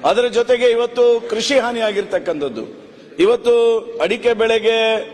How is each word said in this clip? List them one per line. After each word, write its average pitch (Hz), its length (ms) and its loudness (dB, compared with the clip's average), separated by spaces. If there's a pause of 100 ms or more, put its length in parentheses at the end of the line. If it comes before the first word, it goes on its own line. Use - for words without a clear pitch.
ಅದರ 226 200 2
ಜೊತೆಗೆ, 240 380 0
ಇವತ್ತು 240 640 2
ಕೃಷಿ 233 300 0
ಹಾನಿ 233 200 -4
ಆಗಿರ್ತಕ್ಕಂಥದ್ದು. 180 1040 -4 (360)
ಇವತ್ತು 233 600 2 (220)
ಅಡಿಕೆ 220 320 0
ಬೆಳೆಗೆ 220 680 0 (140)